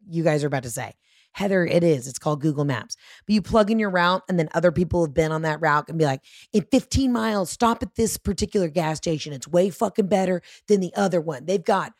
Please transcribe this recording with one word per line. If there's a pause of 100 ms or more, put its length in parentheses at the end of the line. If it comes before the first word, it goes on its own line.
you
guys
are
about
to
say, (380)
"Heather,
it
is.
It's
called
Google
Maps." (300)
But
you
plug
in
your
route,
and
then
other
people
have
been
on
that
route
and
be
like, (320)
"In
fifteen
miles,
stop
at
this
particular
gas
station.
It's
way
fucking
better (280)
than
the
other
one.
They've
got